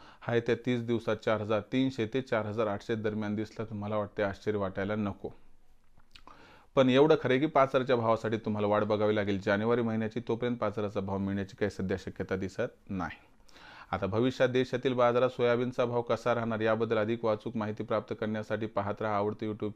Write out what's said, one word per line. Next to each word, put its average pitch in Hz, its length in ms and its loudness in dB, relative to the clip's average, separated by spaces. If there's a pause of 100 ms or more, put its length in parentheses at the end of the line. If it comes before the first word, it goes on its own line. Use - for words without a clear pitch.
(200)
हा 117 140 -2
येत्या 117 220 2
तीस 123 260 -2
दिवसात 113 340 0
चार 107 240 0
हजार 107 200 0 (120)
तीनशे 131 420 0
ते 131 80 2
चार 110 240 -2
हजार 107 200 -2
आठशे 101 300 -2
दरम्यान 107 400 -2
दिसला 107 280 -6
तर 107 100 -10
मला 104 220 -4
वाटते 104 260 -2
आश्चर्य 104 360 -2
वाटायला 98 380 -2
नको. 101 360 -4 (1400)
पण 131 140 6
एवढं 147 320 8
खरं 127 100 2
आहे 131 80 4
की 151 60 2
पाच 139 220 4
हजारच्या 131 280 2
भावासाठी 113 400 2
तुम्हाला 104 300 -2
वाट 104 160 4
बघावी 107 340 2
लागेल 101 240 0
जानेवारी 110 420 2
महिन्याची, 110 460 -2
तोपर्यंत 120 280 -2
पाच 107 160 -2
हजाराचा 104 280 -4
भाव 98 180 -4
मिळण्याची 98 380 -4
काही 104 140 0
सध्या 95 300 -4
शक्यता 95 360 -6
दिसत 98 540 -8
नाही. 90 260 -6 (720)
आता 95 160 -2
भविष्यात 123 420 2
देशातील 127 440 0
बाजारात 123 360 4
सोयाबीनचा 123 560 2
भाव 120 180 0
कसा 120 320 0
राहणार 113 260 -2
याबद्दल 110 380 2
अधिक 113 260 0
वाचूक 110 320 -2
माहिती 107 280 -4
प्राप्त 107 360 -2
करण्यासाठी 110 460 -4
पाहत 101 360 -4
राहा 107 140 0
आवडते 104 300 -2
YouTube 107 300 -4